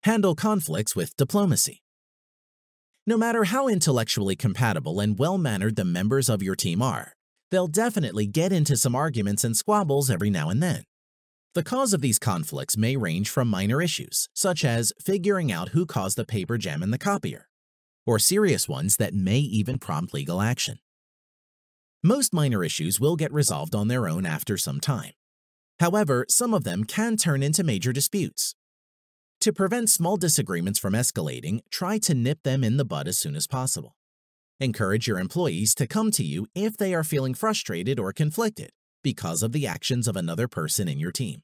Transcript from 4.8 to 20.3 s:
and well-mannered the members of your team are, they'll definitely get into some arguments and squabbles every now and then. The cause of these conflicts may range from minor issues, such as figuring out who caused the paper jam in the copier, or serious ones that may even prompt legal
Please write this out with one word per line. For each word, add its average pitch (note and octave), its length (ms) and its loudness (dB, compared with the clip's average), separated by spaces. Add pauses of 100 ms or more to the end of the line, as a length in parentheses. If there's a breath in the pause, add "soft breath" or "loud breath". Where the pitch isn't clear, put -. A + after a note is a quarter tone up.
and G#2 200 0
well-mannered A#2+ 580 0
the G2+ 80 -2
members G#2 460 2
of G2+ 120 0
your F#2+ 140 -2
team F#2 240 -2
are, A2+ 320 -2 (380)
they'll F#3 160 2
definitely D3+ 600 0
get D#3 240 0
into D3 280 2
some B2 160 2
arguments A#2 500 0
and A2+ 100 0
squabbles C#3+ 560 2
every G#2 200 2
now D#2+ 180 0
and C3 140 2
then. F3 220 0 (680)
The F3 100 0
cause B3+ 300 0
of E3+ 80 2
these B2 180 2
conflicts D#2 600 -2
may A#2 180 2
range F#2+ 320 0
from B2 200 0
minor G#2+ 340 0
issues, - 500 -4
such F3+ 320 0
as A#2 300 0 (100)
figuring F#3 480 0
out F2 180 -4
who F3 140 2
caused G2 320 -2
the A2+ 80 -4
paper A2 320 -2
jam E2 260 -4
in G2 100 0
the B2 40 0
copier, B2+ 540 -4 (560)
or A2+ 120 4
serious F3+ 480 4
ones D2+ 300 0
that F#2+ 160 0
may G2 280 2
even A2 380 0
prompt - 360 -4
legal D2+ 260 -2